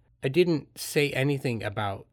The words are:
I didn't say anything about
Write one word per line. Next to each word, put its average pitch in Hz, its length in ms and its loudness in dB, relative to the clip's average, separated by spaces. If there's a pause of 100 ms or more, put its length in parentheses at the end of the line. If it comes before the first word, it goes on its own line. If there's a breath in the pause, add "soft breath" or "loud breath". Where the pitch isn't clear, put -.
(240)
I 139 40 0
didn't 165 500 2
say 143 320 0
anything 131 540 0
about 104 500 -4